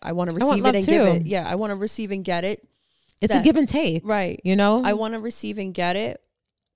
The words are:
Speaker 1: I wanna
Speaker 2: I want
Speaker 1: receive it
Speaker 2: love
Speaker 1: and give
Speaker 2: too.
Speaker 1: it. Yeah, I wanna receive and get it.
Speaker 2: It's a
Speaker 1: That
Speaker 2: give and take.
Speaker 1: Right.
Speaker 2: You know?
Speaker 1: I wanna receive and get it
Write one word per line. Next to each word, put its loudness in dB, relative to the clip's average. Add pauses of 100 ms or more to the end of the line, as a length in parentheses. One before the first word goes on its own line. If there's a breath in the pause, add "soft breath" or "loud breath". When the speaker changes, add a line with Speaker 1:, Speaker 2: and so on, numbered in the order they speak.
Speaker 1:
I -8
wanna -2
Speaker 2:
I -4
want -2
Speaker 1:
receive 4
it 2
Speaker 2:
love 4
Speaker 1:
and 0
give 4
Speaker 2:
too. 6
Speaker 1:
it. 0
Yeah, -2
I -4
wanna -4
receive -6
and -6
get -2
it. -6 (540)
Speaker 2:
It's 0
a 4
Speaker 1:
That 0
Speaker 2:
give 6
and 2
take. 0
Speaker 1:
Right. -2
Speaker 2:
You 4
know? 4
Speaker 1:
I 2
wanna -4
receive -8
and -8
get -2
it -6 (560)